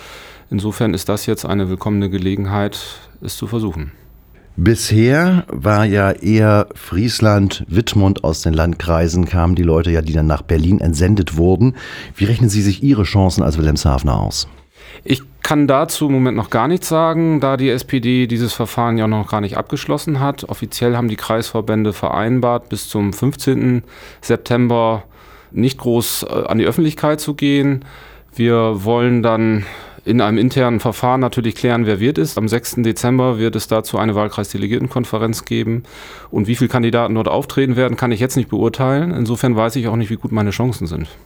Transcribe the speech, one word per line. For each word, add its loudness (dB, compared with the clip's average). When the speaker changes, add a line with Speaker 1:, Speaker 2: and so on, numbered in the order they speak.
Speaker 1:
Insofern -2
ist -4
das -4
jetzt -2
eine -2
willkommene -2
Gelegenheit, -2
es -10
zu -8
versuchen. -4
Speaker 2:
Bisher 2
war 2
ja 4
eher 4
Friesland, 0
Wittmund 2
aus -2
den 2
Landkreisen, 2
kamen 2
die 2
Leute 2
ja, 2
die -2
dann 2
nach 0
Berlin 2
entsendet 2
wurden. 4
Wie 0
rechnen 2
Sie 2
sich 0
Ihre 4
Chancen 2
als 2
Wilhelmshavener 2
aus? -4
Speaker 1:
Ich -2
kann 2
dazu 2
im 0
Moment 2
noch -4
gar 0
nichts -2
sagen, 2
da 2
die 0
S 0
P -2
D 2
dieses -2
Verfahren -2
ja 2
noch -2
gar -2
nicht -4
abgeschlossen -4
hat. -2
Offiziell -2
haben 0
die -2
Kreisverbände -2
vereinbart, -2
bis -8
zum -2
fünfzehnten 0
September 0
nicht 0
groß, -2
äh, -2
an 0
die 2
Öffentlichkeit 0
zu -6
gehen. 0
Wir 2
wollen 2
dann 0
in 2
einem 2
internen 2
Verfahren 0
natürlich -2
klären, 0
wer 0
wird 0
es. -2
Am -2
sechsten -2
Dezember 0
wird 0
es -6
dazu -2
eine 0
Wahlkreisdelegiertenkonferenz -4
geben. -2
Und -2
wie 0
viele 0
Kandidaten 0
dort 0
auftreten 0
werden, 0
kann -2
ich -2
jetzt -2
nicht 0
beurteilen. 0
Insofern 0
weiß 0
ich -2
auch -2
nicht, -2
wie -2
gut -8
meine 0
Chancen -2
sind. -8